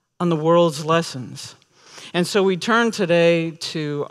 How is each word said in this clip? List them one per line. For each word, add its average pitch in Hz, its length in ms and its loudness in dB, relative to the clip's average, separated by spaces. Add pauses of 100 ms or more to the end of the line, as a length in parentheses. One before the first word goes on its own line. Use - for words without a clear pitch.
(200)
on 175 100 0
the 165 60 2
world's 160 500 2
lessons. 139 680 -4 (580)
And 175 140 0
so 196 160 2
we 190 120 2
turn 226 360 0
today 170 580 2
to, 151 600 -6